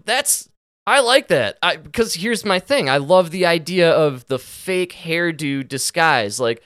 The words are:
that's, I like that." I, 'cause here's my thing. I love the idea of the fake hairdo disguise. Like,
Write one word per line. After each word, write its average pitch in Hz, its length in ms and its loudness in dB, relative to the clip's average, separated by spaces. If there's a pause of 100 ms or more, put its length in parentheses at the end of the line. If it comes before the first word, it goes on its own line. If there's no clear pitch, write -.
that's, - 440 -4 (380)
I 247 140 4
like 254 280 2
that." 127 320 0
I, 165 180 2
'cause 185 360 -4
here's 202 300 -4
my 190 160 0
thing. 220 280 0
I 135 100 2
love 165 340 2
the 180 140 0
idea 170 440 2
of 143 380 0
the 131 100 -2
fake 185 540 -6
hairdo 160 760 -4
disguise. 131 720 0
Like, 117 280 -2